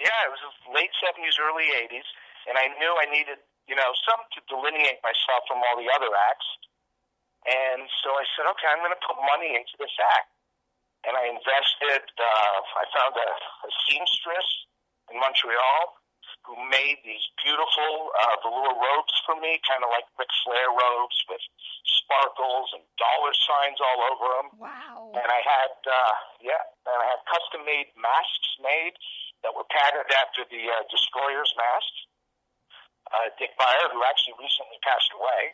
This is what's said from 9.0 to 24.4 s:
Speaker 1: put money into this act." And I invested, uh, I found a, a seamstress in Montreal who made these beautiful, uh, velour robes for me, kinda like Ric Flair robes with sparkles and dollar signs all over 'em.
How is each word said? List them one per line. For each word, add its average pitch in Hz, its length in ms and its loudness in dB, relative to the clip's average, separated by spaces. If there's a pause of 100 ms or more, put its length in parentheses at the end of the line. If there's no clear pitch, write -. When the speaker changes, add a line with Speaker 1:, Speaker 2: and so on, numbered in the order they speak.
Speaker 1:
put - 160 -6
money 143 400 0
into - 200 -10
this 143 120 -8 (240)
act." - 160 0 (720)
And 123 160 -2
I 123 80 0
invested, 135 880 0
uh, 110 440 4 (200)
I 92 160 -2
found 131 240 2
a, 113 120 0 (360)
a - 40 -8 (200)
seamstress 170 560 -2 (640)
in 120 80 -10
Montreal 131 800 2 (480)
who 120 80 -16 (160)
made 143 320 0
these 110 240 -8 (160)
beautiful, - 720 -2
uh, 107 320 4
velour 127 320 0
robes 139 360 2 (120)
for 165 160 0
me, 160 240 0
kinda 123 240 0
like 120 240 0
Ric 127 160 -6 (160)
Flair 127 240 2
robes 120 560 2
with 95 160 -8 (400)
sparkles 131 960 0
and - 160 -20
dollar 143 400 2
signs 143 480 2
all 127 180 2 (140)
over 117 120 -2 (120)
'em. 139 100 -4 (140)